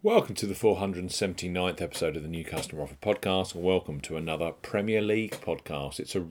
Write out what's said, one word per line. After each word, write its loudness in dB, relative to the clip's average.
Welcome 4
to -2
the -2
four 6
hundred -2
seventy-ninth 0
episode -2
of -6
the -8
New -4
Customer -6
Offer -8
Podcast, 2
and -6
welcome 2
to -6
another -2
Premier 0
League 0
podcast. -4
It's -6
a 0